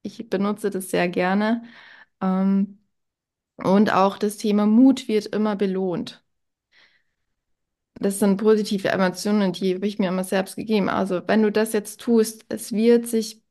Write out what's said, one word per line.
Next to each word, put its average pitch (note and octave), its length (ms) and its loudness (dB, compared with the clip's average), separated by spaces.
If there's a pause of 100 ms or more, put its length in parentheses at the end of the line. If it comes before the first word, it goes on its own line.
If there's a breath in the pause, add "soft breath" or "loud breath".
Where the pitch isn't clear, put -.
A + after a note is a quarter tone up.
Ich G#3+ 280 -14
benutze G3+ 420 -2
das F#3 180 -8
sehr F3+ 200 0
gerne. G3+ 540 0 (580 loud breath)
Ähm, F#3+ 580 0 (800)
und G3 360 2
auch G3 240 2
das G#3 200 -4
Thema G#3 280 0
Mut C4 420 6
wird G#3+ 200 0
immer G#3 280 -2
belohnt. F#3+ 680 -4 (1800 soft breath)
Das G3 200 -4
sind G3 180 2
positive G#3+ 520 0
Emotionen, F#3+ 640 0
die F#3 220 -2
habe G3+ 120 -6
ich G#3 100 -6
mir F#3+ 120 -2
immer F#3 140 -4
selbst F#3+ 320 -4
gegeben. G#3+ 340 -2
Also F#3 380 -4
wenn G#3+ 140 2
du G#3+ 100 2
das A3 220 -2
jetzt G#3 260 -6
tust, A3+ 500 0
es - 220 -8
wird A#3 360 4
sich A3 440 -4